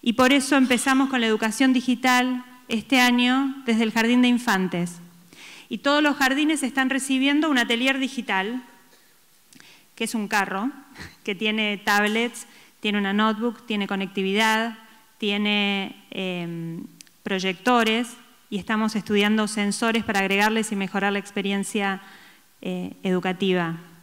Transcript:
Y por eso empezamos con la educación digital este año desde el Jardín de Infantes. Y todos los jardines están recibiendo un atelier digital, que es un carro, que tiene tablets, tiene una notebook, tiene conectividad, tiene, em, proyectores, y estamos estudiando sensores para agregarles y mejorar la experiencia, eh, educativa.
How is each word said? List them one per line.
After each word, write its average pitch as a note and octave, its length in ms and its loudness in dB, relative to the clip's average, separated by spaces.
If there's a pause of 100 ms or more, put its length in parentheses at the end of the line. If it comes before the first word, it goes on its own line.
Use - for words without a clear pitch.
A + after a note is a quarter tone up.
Y A#3 120 0
por B3+ 180 6
eso C#4 240 4
empezamos C4 540 4
con C4 100 0
la A3+ 80 2
educación A3 460 2
digital B3 720 2 (240)
este A3+ 300 0
año B3+ 680 2
desde A#3 180 2
el A3 80 0
Jardín A#3 300 4
de B3 80 6
Infantes. F#3 720 0 (720)
Y G#3+ 100 -8
todos C#4+ 220 2
los D4 140 2
jardines C#4 480 0
están C4 260 -2
recibiendo C4+ 600 0
un C4+ 80 2
atelier A#3+ 420 0
digital, A3+ 640 -4 (1300)
que A3+ 100 -4
es A3 100 -8
un G3+ 140 -4
carro, G3+ 420 -2 (540)
que G#3 100 -4
tiene G#3+ 420 -2
tablets, G#3+ 680 -2 (320)
tiene G#3 180 -2
una G3 140 -2
notebook, A3 540 -2
tiene G#3 220 -4
conectividad, G#3 920 -2 (380)
tiene, G3+ 920 -2
em, E3+ 760 -8 (380)
proyectores, A3 920 -2 (340)
y G#3 80 -8
estamos A3 380 -2
estudiando G#3 520 2
sensores G#3+ 560 -2
para G#3 160 -2
agregarles G#3+ 520 0
y G#3 40 -4
mejorar G3 380 -2
la G3+ 60 -2
experiencia, G3 840 -4 (600)
eh, F3+ 400 -8
educativa. F3+ 760 0 (260)